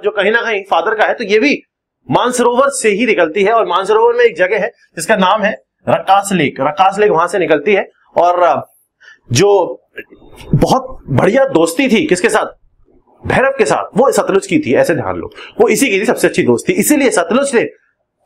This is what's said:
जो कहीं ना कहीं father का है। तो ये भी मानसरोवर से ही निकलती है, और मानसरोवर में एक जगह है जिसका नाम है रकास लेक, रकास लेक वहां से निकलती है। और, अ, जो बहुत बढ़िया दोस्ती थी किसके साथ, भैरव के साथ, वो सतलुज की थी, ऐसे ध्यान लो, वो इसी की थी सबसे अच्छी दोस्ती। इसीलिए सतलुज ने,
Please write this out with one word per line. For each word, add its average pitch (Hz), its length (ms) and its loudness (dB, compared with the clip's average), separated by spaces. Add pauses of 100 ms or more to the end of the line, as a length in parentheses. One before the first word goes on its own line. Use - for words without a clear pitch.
जो 202 80 0
कहीं 208 200 0
ना 233 100 0
कहीं 220 220 -4
father 175 320 -2
का 214 80 0
है। 180 100 0
तो 240 100 -6
ये 208 160 2
भी 254 240 0 (480)
मानसरोवर 247 580 2
से 220 200 -2
ही 208 160 0
निकलती 175 380 0
है, 202 80 2
और 226 140 2
मानसरोवर 208 480 2
में 240 120 2
एक 208 120 0
जगह 185 220 0
है 196 80 -4
जिसका - 480 -6
नाम 196 260 0
है 202 200 -4 (280)
रकास 190 440 0
लेक, 156 260 -2
रकास 185 400 0
लेक 208 120 4
वहां 165 160 0
से 196 120 -4
निकलती 160 340 0
है। 196 160 -2 (280)
और, 175 220 2
अ, 156 280 0 (640)
जो 190 500 2 (760)
बहुत - 440 0 (100)
बढ़िया 190 360 2
दोस्ती - 420 0
थी 202 180 2
किसके 180 240 0
साथ, 190 160 0 (840)
भैरव 269 300 0
के 220 80 2
साथ, 123 320 -2
वो 226 140 4
सतलुज 190 360 0
की 170 120 0
थी, 127 160 -2
ऐसे 139 200 2
ध्यान 98 200 -6
लो, - 160 -10 (300)
वो 233 60 6
इसी 226 220 0
की 196 120 0
थी 220 40 -4
सबसे 208 220 0
अच्छी 160 160 0
दोस्ती। 120 300 0
इसीलिए 247 360 0
सतलुज 220 460 -2
ने, 190 80 2 (640)